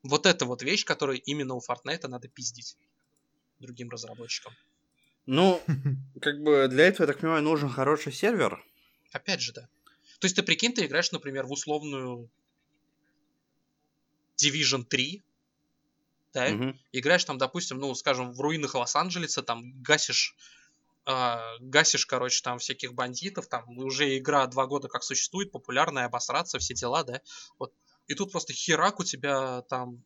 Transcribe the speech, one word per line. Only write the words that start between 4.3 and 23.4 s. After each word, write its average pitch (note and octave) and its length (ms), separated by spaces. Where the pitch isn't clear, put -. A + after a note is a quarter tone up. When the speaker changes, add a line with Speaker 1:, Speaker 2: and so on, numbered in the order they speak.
Speaker 2:
Ну, E3+ 400
Speaker 3:
<laughs> C3+ 540
Speaker 2:
как D3 200
бы D3 260
для C3 200
этого, F#3+ 200
я C#3+ 60
так - 80
понимаю, D#3+ 220
нужен D3+ 260
хороший C3+ 420
сервер. F3+ 520
Speaker 1:
Опять - 300
же, A#2 120
да. - 160
То - 60
есть F#3 100
ты G3 80
прикинь, F#3+ 300
ты G#3+ 120
играешь, D3 260
например, C3+ 340
в C3 60
условную C#3 760
Division C#3 420
три, C#3+ 400
да? C3 180
Speaker 2:
Мгм. B2+ 280
Speaker 1:
Играешь D3+ 340
там, C3+ 120
допустим, C3 420
ну, C#3 160
скажем, B2+ 380
в B2+ 80
руинах D3 340
Лос-Анджелеса, D#3 680
там B2 400
гасишь, - 520
а, A#2 560
гасишь, C#3 460
короче, B2 360
там B2 160
всяких - 360
бандитов, B2+ 520